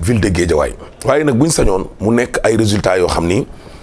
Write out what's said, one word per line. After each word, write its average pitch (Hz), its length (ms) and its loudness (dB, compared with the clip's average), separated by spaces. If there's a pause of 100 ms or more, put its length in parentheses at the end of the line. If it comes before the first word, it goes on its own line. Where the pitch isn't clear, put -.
ville 107 180 2
de 107 100 2
Guédiawaye. 80 440 0 (320)
Waaye 143 180 2
nag 143 120 2
buñ 151 140 2
sañoon 98 380 0 (140)
mu 101 120 2
nekk 120 300 0
ay 110 140 2
résultats 101 420 2
yoo 87 80 2
xam 85 180 -2
ni 101 220 0 (360)